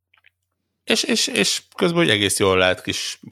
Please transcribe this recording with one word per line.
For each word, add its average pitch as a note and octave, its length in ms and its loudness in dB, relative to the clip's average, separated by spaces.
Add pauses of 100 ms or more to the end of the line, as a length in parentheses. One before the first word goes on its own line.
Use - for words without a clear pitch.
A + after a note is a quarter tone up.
(840)
és, - 200 -2
és, A#3 240 -2
és - 360 -2 (120)
közben E3+ 260 0
úgy D#3 80 2
egész G#2 300 0
jól F#2+ 180 4
lehet F#2 240 2
kis, - 380 -8 (120)